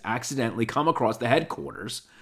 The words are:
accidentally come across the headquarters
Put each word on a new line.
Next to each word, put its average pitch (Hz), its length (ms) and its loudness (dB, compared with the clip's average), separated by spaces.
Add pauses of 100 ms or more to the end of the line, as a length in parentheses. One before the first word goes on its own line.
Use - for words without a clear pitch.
accidentally 117 600 0
come 147 220 0
across 113 300 2
the 120 100 -2
headquarters 120 760 0 (180)